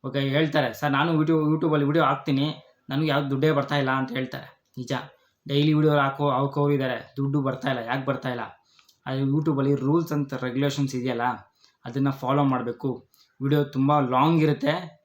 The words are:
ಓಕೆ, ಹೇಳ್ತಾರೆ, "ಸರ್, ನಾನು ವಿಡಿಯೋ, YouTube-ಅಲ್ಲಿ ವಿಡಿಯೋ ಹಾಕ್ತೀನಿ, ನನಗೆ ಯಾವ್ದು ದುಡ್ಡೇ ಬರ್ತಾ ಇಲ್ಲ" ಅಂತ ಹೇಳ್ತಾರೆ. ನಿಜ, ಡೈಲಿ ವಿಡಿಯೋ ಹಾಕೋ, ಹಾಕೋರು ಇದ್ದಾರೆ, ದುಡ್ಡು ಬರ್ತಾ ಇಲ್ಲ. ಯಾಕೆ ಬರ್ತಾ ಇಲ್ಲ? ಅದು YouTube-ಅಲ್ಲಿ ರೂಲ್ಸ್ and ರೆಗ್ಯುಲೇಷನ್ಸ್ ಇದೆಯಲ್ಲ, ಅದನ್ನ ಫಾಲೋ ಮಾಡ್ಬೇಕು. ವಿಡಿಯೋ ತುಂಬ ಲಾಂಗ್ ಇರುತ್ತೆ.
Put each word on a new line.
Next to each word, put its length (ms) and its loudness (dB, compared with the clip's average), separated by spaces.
ಓಕೆ, 140 -4
ಹೇಳ್ತಾರೆ, 540 0
"ಸರ್, 180 -2
ನಾನು 260 2
ವಿಡಿಯೋ, 320 2
YouTube-ಅಲ್ಲಿ 360 2
ವಿಡಿಯೋ 200 2
ಹಾಕ್ತೀನಿ, 500 0
ನನಗೆ 180 0
ಯಾವ್ದು 220 0
ದುಡ್ಡೇ 220 2
ಬರ್ತಾ 260 0
ಇಲ್ಲ" 140 0
ಅಂತ 200 -2
ಹೇಳ್ತಾರೆ. 540 -8
ನಿಜ, 140 -8
ಡೈಲಿ 260 4
ವಿಡಿಯೋ 200 4
ಹಾಕೋ, 380 2
ಹಾಕೋರು 420 0
ಇದ್ದಾರೆ, 440 -4
ದುಡ್ಡು 240 0
ಬರ್ತಾ 280 -2
ಇಲ್ಲ. 100 -2
ಯಾಕೆ 260 -4
ಬರ್ತಾ 240 -2
ಇಲ್ಲ? 120 -6
ಅದು 160 -4
YouTube-ಅಲ್ಲಿ 540 2
ರೂಲ್ಸ್ 380 0
and 280 -4
ರೆಗ್ಯುಲೇಷನ್ಸ್ 540 -2
ಇದೆಯಲ್ಲ, 260 -4
ಅದನ್ನ 240 -2
ಫಾಲೋ 340 0
ಮಾಡ್ಬೇಕು. 680 -2
ವಿಡಿಯೋ 220 2
ತುಂಬ 360 2
ಲಾಂಗ್ 440 4
ಇರುತ್ತೆ. 600 -2